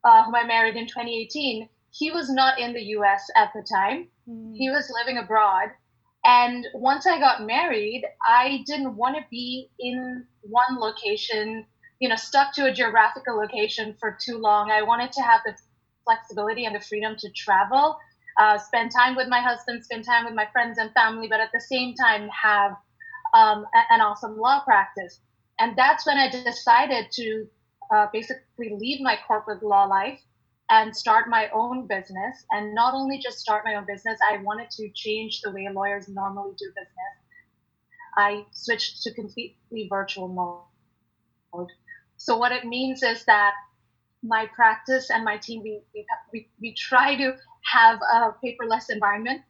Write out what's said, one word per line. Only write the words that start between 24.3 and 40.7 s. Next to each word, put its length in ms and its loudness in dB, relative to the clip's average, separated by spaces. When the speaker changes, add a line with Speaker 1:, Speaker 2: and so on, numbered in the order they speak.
Speaker 1:
law 260 4
practice. 560 0
And 180 0
that's 300 4
when 100 2
I 140 2
decided 840 0
to, 340 -6
uh, 180 4
basically 680 -10
leave 240 -6
my 240 0
corporate 360 -4
law 220 4
life 360 -2
and 260 4
start 320 2
my 220 0
own 360 -4
business. 680 -8
And 220 -6
not 200 2
only 240 -4
just 200 -10
start 280 -2
my 80 -4
own 120 -8
business, 320 -8
I 80 -2
wanted 340 -8
to 220 -12
change 480 -8
the 80 -8
way 200 -10
lawyers 380 -6
normally 500 -8
do 160 -12
business. 400 -16
I 360 0
switched 500 -6
to 120 -10
completely 760 -14
virtual 400 -8
mode. 1400 -14